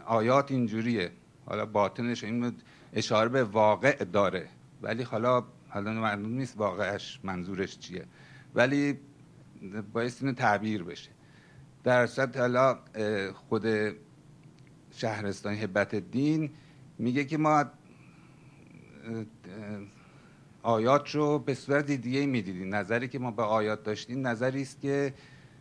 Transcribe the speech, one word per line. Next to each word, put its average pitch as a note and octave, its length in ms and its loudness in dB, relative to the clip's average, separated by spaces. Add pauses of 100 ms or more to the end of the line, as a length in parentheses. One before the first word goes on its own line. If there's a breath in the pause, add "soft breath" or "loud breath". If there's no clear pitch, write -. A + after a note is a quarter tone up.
آیات A#2+ 440 2
اینجوریه، A2+ 600 0 (340)
حالا G#2+ 200 -4
باطنش A2 580 0
این A#2+ 280 -2 (400 loud breath)
اشاره A2 360 2
به B2+ 160 2
واقع G#2+ 600 4
داره، F2+ 440 0 (340)
ولی A2 200 -4
حالا، A#2+ 420 2 (240)
حالا G#2 240 -6
معلوم A2 400 -2
نیست C3 240 -6
واقعش G2+ 680 -2
منظورش F#2 560 -6
چیه، F2 260 -12 (500 loud breath)
ولی C#3 440 2 (960)
باعث A#2+ 300 -4
اینه C3+ 120 -2
تعبیر G#2+ 480 2
بشه. E2+ 280 -12 (720 loud breath)
در B2 220 4
صورت C3+ 300 -2
حالا، B2 420 2 (160)
اه، G#2 380 -2
خود A2 340 -4 (1300)
شهرستانی G#2 640 -6
هبت G2+ 360 0
الدین C#3+ 560 0 (480 loud breath)
میگه B2+ 260 0
که D3 140 -4
ما، D#3 200 4
اه، D3 60 4
اه، - 1600 -16 (1400 loud breath)
آیات A#2 520 4
رو D3 240 2
به C3 160 -2
صورت C#3+ 360 0
دیگه C3 360 0
می‌دیدیم. F#2+ 480 -2
نظری A2+ 340 0
که C#3 100 -8
ما B2 120 -4
به A2+ 120 -2
آیات G#2+ 420 0
داشتیم A#2+ 420 -4
نظری B2+ 360 0
است - 180 -12
که C#3 340 0 (460 loud breath)